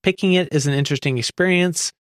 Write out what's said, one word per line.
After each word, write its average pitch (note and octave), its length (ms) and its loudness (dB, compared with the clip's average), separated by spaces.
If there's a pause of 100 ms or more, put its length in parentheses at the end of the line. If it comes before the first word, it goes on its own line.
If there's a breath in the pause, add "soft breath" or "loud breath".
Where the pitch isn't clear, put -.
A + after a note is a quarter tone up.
Picking F#3 320 0
it F3+ 180 0
is C#3+ 140 0
an C#3+ 80 0
interesting C#3 420 -2
experience F3+ 720 0 (140)